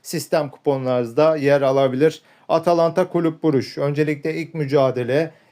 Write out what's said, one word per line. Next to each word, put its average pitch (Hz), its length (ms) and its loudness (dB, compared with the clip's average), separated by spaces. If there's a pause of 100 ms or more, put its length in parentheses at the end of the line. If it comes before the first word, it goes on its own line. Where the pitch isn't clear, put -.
Sistem 151 460 -4
kuponlarınızda 131 880 0
yer 139 260 2
alabilir. 135 600 2 (260)
Atalanta 165 600 2
Kulüp 165 340 -2
Bruj. 139 360 0
Öncelikle 147 560 -2
ilk 160 200 -10
mücadele 135 760 0 (220)